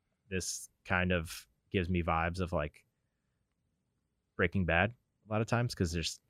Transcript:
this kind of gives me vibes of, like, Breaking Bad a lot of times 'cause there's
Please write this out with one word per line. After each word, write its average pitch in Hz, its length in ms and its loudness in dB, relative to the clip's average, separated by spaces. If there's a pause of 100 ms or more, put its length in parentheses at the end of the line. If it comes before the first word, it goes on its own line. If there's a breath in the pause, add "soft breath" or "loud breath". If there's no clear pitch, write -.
(300)
this - 400 -6 (160)
kind 90 260 2
of 85 180 0 (400)
gives 90 200 0
me 90 120 2
vibes 85 380 0
of, 87 140 -2
like, 76 280 -4 (1600)
Breaking 95 260 2
Bad 85 300 2 (340)
a 107 40 -6
lot 107 80 2
of 110 60 0
times 120 280 0
'cause 85 180 0
there's 82 260 -4 (120)